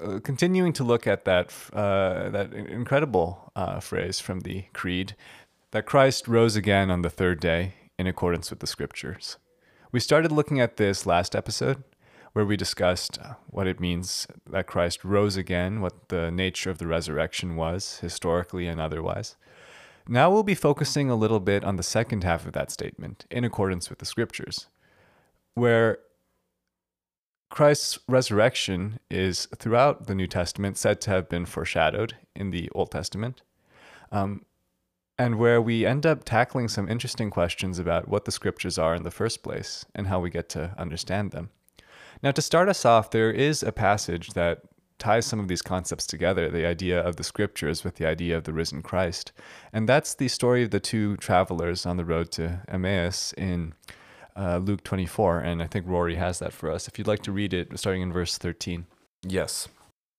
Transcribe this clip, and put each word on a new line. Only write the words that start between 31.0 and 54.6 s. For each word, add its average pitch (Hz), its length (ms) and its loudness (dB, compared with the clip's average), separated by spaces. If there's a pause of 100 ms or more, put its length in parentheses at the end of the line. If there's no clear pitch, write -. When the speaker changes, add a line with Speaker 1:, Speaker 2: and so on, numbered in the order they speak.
Speaker 1:
to - 80 -4
have 92 180 2
been 87 180 -2
foreshadowed 82 680 0 (180)
in 98 180 -6
the 87 180 -4
Old - 220 -4
Testament, 113 500 -6 (680)
um, 101 360 -4 (720)
and 120 200 2
where 120 240 6
we 113 240 2
end 139 200 2
up 156 180 2
tackling 117 460 2
some 101 180 -2
interesting 104 420 -4
questions 90 480 -2
about 85 300 0
what 101 160 0
the - 80 -6
Scriptures - 460 -4
are 82 180 2
in 85 80 -4
the 85 80 -6
first - 320 -4
place - 400 -10 (100)
and 101 140 -4
how 92 140 0
we 87 80 -2
get 85 180 -4
to 85 300 -6
understand 90 540 -6
them. 87 180 -10 (760)
Now, 135 60 2
to 139 120 0
start 175 280 4
us - 160 0
off, 113 240 6
there 113 220 2
is 143 320 2
a - 80 -2
passage 95 600 0
that 85 280 0 (380)
ties 113 260 4
some 110 140 -4
of 101 80 -2
these 90 160 -2
concepts 90 420 -4
together, 85 460 0
the 82 160 0
idea 87 340 0
of 85 140 -2
the 80 80 -8
Scriptures - 600 -4
with 87 120 -8
the 82 100 -4
idea 82 320 0
of 78 60 -4
the 80 100 -6
risen 80 300 -4
Christ. 90 480 -4 (420)
And 110 160 0
that's 143 240 4
the 131 140 -2
story 123 340 2
of 117 80 0
the 101 100 0
two 104 380 -2
travelers 87 640 2
on 90 140 -2
the 85 80 -2
road 82 280 0
to 85 340 -4
Emmaus 92 640 -2
in, 87 400 -4 (600)
uh, 90 220 -2
Luke 95 260 -2